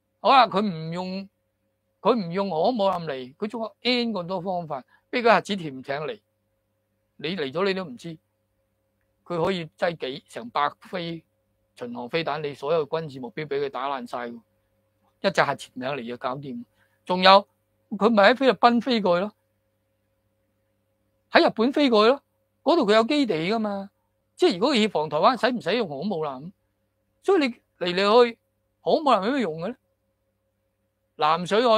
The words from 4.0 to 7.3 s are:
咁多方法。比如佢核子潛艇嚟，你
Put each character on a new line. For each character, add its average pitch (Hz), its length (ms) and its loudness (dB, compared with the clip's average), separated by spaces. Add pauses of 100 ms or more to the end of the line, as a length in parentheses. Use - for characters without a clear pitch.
咁 180 140 -8
多 185 140 -6
方 175 260 -6
法。 143 160 -8 (280)
比 247 100 -4
如 233 80 2
佢 214 60 6
核 180 60 2
子 196 160 -6
潛 143 260 -10
艇 - 0 -
嚟， 139 380 -8 (960)
你 160 200 -8